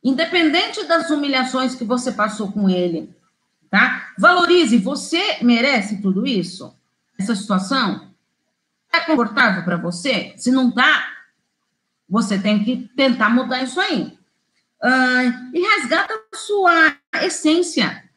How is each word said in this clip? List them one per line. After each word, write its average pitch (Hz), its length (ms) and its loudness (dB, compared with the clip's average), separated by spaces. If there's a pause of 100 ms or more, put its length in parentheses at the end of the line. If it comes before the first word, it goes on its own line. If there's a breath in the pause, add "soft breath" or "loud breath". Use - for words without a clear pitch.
Independente 330 800 0
das 320 260 0
humilhações 262 640 -2
que 240 100 -8
você 240 280 -2
passou 208 400 -4
com 196 180 2
ele, 180 420 -2 (560)
tá? - 480 0
Valorize, 349 640 4
você 320 640 -2
merece 233 580 2
tudo 190 240 0
isso? 196 480 -4 (460)
Essa 214 160 -2
situação? 196 720 -2 (840)
É 339 80 2
confortável 233 640 0
pra 175 120 -2
você? 175 600 -4
Se - 160 0
não 262 180 4
tá, 262 380 0 (1000)
você 202 300 0
tem 208 240 0
que 247 320 -4
tentar 240 360 2
mudar 254 340 0
isso 262 160 -6
aí. 359 360 -2 (640)
Ah, 254 720 0
e 320 80 -2
resgata 359 540 0
a - 220 -14
sua 339 580 2 (200)
essência. 320 880 0 (120)